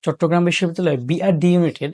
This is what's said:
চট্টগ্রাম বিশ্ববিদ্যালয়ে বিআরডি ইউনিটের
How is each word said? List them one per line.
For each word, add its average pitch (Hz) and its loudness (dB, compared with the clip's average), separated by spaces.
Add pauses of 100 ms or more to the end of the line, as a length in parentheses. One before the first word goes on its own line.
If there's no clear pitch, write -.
চট্টগ্রাম 170 0
বিশ্ববিদ্যালয়ে 170 -2 (100)
বিআরডি 180 0
ইউনিটের 156 0